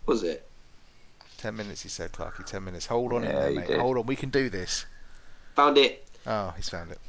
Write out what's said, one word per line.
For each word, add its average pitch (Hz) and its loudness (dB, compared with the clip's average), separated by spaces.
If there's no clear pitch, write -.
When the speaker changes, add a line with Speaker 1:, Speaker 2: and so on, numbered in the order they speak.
Speaker 1:
What 135 2
was 104 0
it? 82 -4
Speaker 2:
Ten 110 -8
minutes, 104 -10
he - -12
said, 82 -8
Clarky. - -8
Ten 98 -8
minutes. 87 -8
Hold 120 2
on 120 2
in 110 0
Speaker 3:
Yeah, - 2
Speaker 2:
there, 139 4
Speaker 3:
he 98 2
Speaker 2:
mate. - -4
Speaker 3:
did. - 2
Speaker 2:
Hold 127 2
on. 110 0
We 135 0
can 139 -4
do 135 2
this. - -4
Speaker 1:
Found 143 8
it. - 6
Speaker 2:
Oh, 104 0
he's - -2
found 85 -6
it. - -12